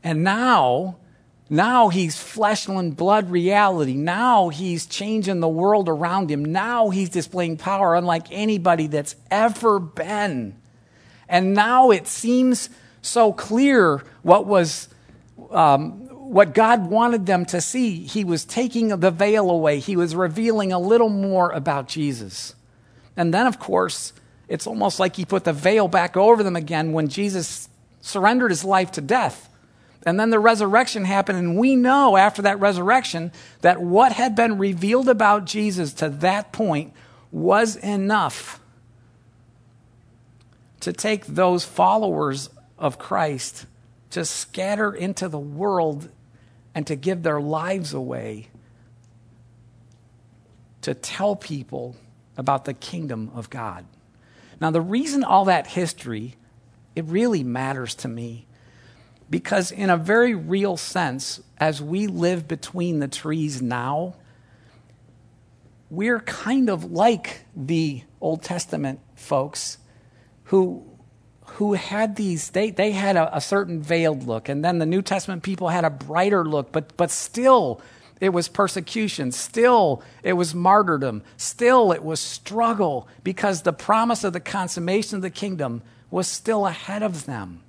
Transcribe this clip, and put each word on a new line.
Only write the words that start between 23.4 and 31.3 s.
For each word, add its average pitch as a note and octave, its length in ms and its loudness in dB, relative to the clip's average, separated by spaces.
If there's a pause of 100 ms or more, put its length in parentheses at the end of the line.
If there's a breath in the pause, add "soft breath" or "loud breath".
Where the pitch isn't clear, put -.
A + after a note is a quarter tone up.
of A#3+ 120 0
course, F#3 540 -2 (340 soft breath)
it's - 200 -6
almost G#3 340 -2
like F#3 160 0
he F#3 80 -6
put F#3 200 -2
the E3 100 0
veil F#3 340 2
back F3 260 0
over G#3+ 280 6
them F#3+ 120 0
again D#3+ 380 -2
when D#3 160 0
Jesus F#3+ 640 -4 (320)
surrendered A3 480 2
his E3+ 140 -2
life F#3+ 280 2
to - 80 -8
death. F3+ 480 -2 (560 soft breath)
And F3 160 2
then A3 80 2
the A3+ 100 4
resurrection G#3+ 680 4
happened, G3 320 0